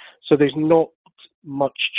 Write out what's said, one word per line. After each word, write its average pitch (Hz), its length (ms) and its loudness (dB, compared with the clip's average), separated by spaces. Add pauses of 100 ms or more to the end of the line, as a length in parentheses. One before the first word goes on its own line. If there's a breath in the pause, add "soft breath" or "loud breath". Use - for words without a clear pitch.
(240 loud breath)
so - 120 2
there's 139 200 0
not 156 340 2 (540)
much 139 360 -6 (200)